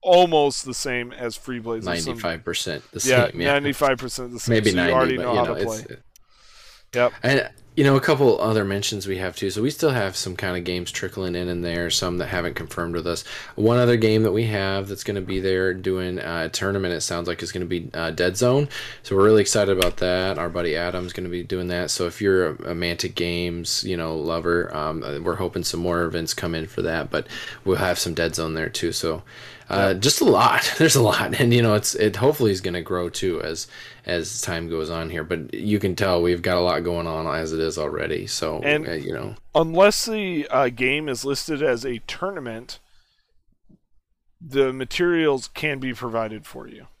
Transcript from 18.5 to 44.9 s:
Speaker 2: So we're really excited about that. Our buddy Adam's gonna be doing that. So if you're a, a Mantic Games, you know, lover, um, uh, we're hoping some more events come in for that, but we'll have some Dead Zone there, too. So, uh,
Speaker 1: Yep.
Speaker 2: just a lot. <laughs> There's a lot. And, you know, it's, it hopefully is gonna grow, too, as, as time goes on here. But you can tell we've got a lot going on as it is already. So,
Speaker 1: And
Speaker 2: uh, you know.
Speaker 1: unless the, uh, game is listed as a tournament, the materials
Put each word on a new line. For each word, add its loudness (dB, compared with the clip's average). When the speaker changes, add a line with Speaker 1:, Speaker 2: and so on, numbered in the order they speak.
Speaker 2:
So -2
we're 6
really 8
excited 2
about 2
that. 0
Our -2
buddy -2
Adam's -4
gonna -8
be -6
doing -4
that. -4
So -2
if -6
you're 4
a, -6
a -6
Mantic -4
Games, -2
you -2
know, -4
lover, 0
um, -4
uh, -6
we're -2
hoping -4
some -4
more 0
events -4
come -4
in -4
for -6
that, -2
but -2
we'll 2
have 0
some -4
Dead -2
Zone -4
there, -4
too. -4
So, -4
uh, 2
Speaker 1:
Yep. -4
Speaker 2:
just 2
a 4
lot. 4
<laughs> -8
There's 6
a 6
lot. 2
And, 6
you 6
know, 6
it's, 0
it 2
hopefully 4
is -2
gonna -4
grow, -2
too, -2
as, -6
as -4
time -4
goes -4
on -4
here. -6
But -6
you 0
can 0
tell 2
we've 2
got 2
a 2
lot 2
going -2
on -4
as -4
it -2
is -2
already. -4
So, -4
Speaker 1:
And 0
Speaker 2:
uh, -6
you -6
know. -8
Speaker 1:
unless 4
the, -4
uh, 4
game -2
is -6
listed -4
as 0
a -4
tournament, -10
the 2
materials 0